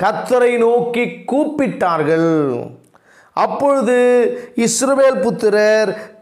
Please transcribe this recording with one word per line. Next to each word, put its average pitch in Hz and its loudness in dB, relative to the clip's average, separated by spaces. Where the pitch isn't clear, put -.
கர்த்தரை 240 0
நோக்கி 240 0
கூப்பிட்டார்கள். 175 -2
அப்பொழுது 247 0
இஸ்ரவேல் 269 0
புத்திரர் 214 0